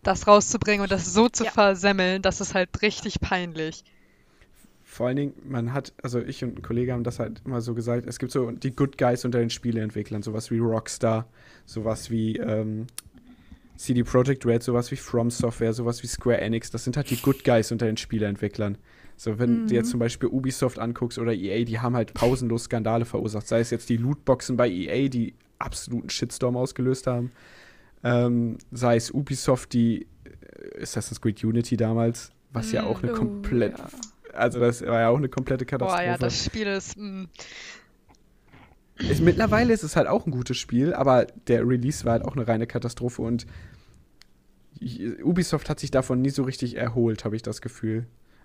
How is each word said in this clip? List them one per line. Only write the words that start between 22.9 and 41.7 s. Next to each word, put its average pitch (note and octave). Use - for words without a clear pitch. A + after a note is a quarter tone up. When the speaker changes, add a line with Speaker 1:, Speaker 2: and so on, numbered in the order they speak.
Speaker 3:
verursacht. G#2+
Sei A2+
es A#2
jetzt -
die A#2
Lootboxen B2+
bei A#2+
E F2+
A, C3
die A#2+
absoluten -
Shitstorm B2
ausgelöst C3
haben, B2
ähm, A#2+
sei A#2+
es -
Ubisoft, C#3
die, A#2
äh, -
Assassin's -
Creed A2
Unity A#2
damals, A2+
was A2+
ja -
Speaker 1:
Mhm. -
Speaker 3:
auch F#2
eine A#2+
Speaker 2:
Oh, -
Speaker 3:
komplett, G2+
Speaker 2:
ja. -
Speaker 3:
also B2
das A#2+
war A2+
ja A2+
auch A#2+
eine C#3
komplette C3
Speaker 1:
Boah, F3
ja, F3
Speaker 3:
Katastrophe. -
Speaker 1:
das -
Spiel G#3+
ist, G3
mm. F#3+
Speaker 3:
Ist, D3+
mittlerweile G#3+
ist G#3+
es D3+
halt D#3+
auch -
ein E3
gutes B2
Spiel, C3+
aber B2+
der A#2+
Release B2